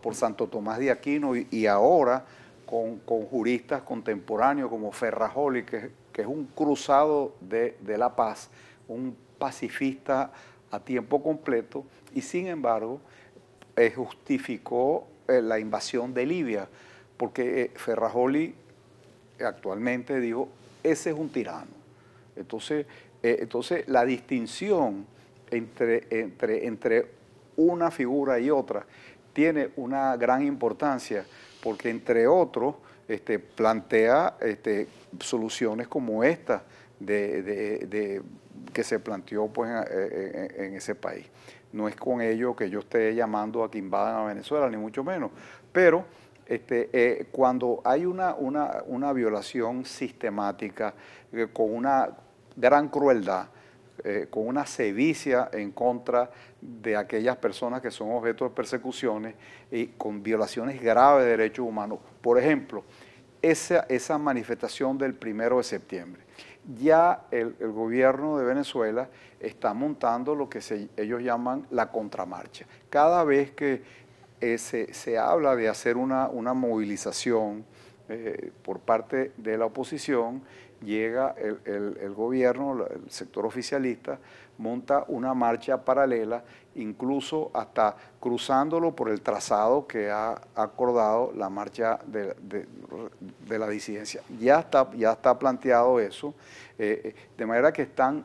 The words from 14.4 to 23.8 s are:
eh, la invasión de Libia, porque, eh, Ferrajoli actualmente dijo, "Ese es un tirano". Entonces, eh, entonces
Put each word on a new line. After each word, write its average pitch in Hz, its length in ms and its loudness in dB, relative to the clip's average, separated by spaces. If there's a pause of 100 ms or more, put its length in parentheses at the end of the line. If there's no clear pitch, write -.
eh, 127 140 6
la 113 160 0
invasión 110 560 -4
de 123 120 0
Libia, 127 420 -2 (480)
porque, 123 460 -2
eh, 120 140 -2
Ferrajoli 123 800 0 (840)
actualmente 120 800 -4
dijo, 120 300 -2 (340)
"Ese 160 280 0
es 151 40 -2
un 151 140 -6
tirano". 87 420 -6 (640)
Entonces, 143 500 -6 (380)
eh, 120 180 4
entonces 123 460 -4